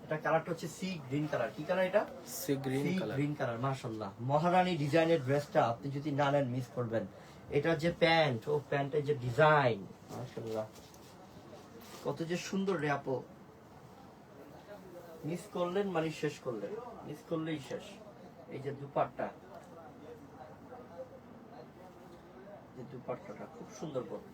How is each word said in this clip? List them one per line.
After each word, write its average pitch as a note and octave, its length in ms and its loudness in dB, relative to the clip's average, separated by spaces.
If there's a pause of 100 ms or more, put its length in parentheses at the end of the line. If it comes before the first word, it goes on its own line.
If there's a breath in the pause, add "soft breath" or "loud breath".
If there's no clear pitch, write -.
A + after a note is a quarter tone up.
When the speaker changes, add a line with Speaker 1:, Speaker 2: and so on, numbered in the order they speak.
Speaker 1:
এটা D#3 220 -2
কালারটা D#3+ 260 4
হচ্ছে E3 160 -4 (100)
সি F#3 120 -4 (180)
গ্রিন D3 240 2
কালার। A2+ 240 0
কি D3+ 140 -6
কালার F#3 220 4
এটা? G#3+ 120 6 (380)
Speaker 2:
সি C#3+ 120 2 (120)
গ্রিন C3+ 200 2
Speaker 1:
সি F3+ 140 2
Speaker 2:
কালার। G#2+ 180 -2
Speaker 1:
গ্রিন D3 220 2
কালার, A#2 260 -2
মাশাআল্লাহ। A2+ 440 -2 (220)
মহারানী F3+ 420 6 (100)
ডিজাইনের D#3+ 440 6
ড্রেসটা D3 340 4 (100)
আপনি A#2+ 160 -4 (100)
যদি D3 120 -2 (120)
না C#3+ 120 6
নেন, C#3 120 6 (100)
মিস B2+ 120 -2 (100)
করবেন। A2+ 260 0 (540 loud breath)
এটা D3+ 140 4 (120)
যে E3+ 60 6 (120)
প্যান্ট, D#3+ 400 6 (120)
ও - 0 - (160)
প্যান্টের C#3+ 380 2
যে D3 60 4 (120)
ডিজাইন, C#3 540 8 (380)
মাশাআল্লাহ, A2+ 480 -4 (1400)
কত C#3 120 -2 (140)
যে F3+ 60 0 (120)
সুন্দর G3 340 2
রে D3+ 140 2
আপু। C3+ 180 -2 (2000)
মিস E3+ 160 -4 (140)
করলেন F3+ 280 4 (100)
মানে D#3+ 120 2 (140)
শেষ D3 140 0 (100)
করলেন, A2+ 280 -4 (340)
মিস D3+ 220 -10
করলেই D#3+ 300 -2 (100)
শেষ। - 160 -6 (680)
এই - 120 -6
যে C#3 140 -4
দুপাট্টা, - 480 -2 (3500)
যে B2+ 160 -12
দুপাট্টাটা - 540 -10 (100)
খুব - 120 -12 (120)
সুন্দর C3+ 300 -4
বোন। G2 140 -8 (100)